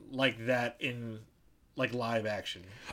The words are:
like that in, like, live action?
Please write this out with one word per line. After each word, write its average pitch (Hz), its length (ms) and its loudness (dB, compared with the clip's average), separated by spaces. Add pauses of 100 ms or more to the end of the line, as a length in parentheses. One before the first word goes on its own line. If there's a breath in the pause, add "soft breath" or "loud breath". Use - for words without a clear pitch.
(120)
like 123 360 2
that 120 340 4
in, 117 380 -4 (580)
like, 131 160 2
live 117 320 2
action? 98 380 -2 (300 loud breath)